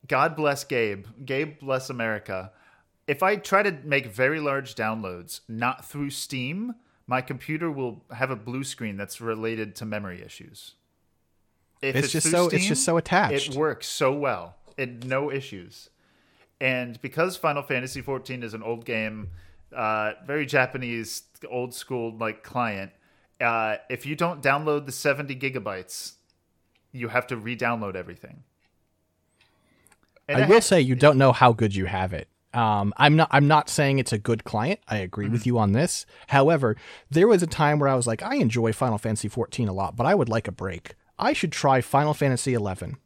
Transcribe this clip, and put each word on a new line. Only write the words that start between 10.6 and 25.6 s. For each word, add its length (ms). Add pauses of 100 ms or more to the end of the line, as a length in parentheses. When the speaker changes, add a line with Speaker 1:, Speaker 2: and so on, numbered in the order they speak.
Speaker 1:
If 140
Speaker 2:
It's 80
Speaker 1:
it's 80
Speaker 2:
just 160
Speaker 1:
through 20
Speaker 2:
so, 160
it's 100
Speaker 1:
Steam, 120
Speaker 2:
just 160
so 140
attached. 520
Speaker 1:
it 60
works 320
so 240
well. 420 (220)
It, 280
no 280
issues. 580 (680)
And 400
because 360
Final 260
Fantasy 400
fourteen 400
is 120
an 80
old 220
game, 460 (440)
uh, 380 (140)
very 200
Japanese, 760 (280)
old 240
school, 420
like, 280
client, 480 (480)
uh, 360 (120)
if 160
you 100
don't 280
download 440
the 60
seventy 420
gigabytes, 760 (800)